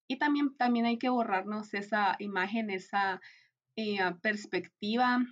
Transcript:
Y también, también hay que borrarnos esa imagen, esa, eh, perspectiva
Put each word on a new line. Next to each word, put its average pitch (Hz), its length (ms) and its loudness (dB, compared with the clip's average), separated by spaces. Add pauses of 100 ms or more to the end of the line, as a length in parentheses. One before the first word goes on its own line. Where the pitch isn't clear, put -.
Y 254 100 -4
también, 285 400 2
también 240 280 2
hay 233 120 2
que 254 120 0
borrarnos 214 640 -2
esa 202 460 0
imagen, 208 500 -2
esa, 190 520 -2 (560)
eh, 208 220 -2 (220)
perspectiva 214 1000 0 (120)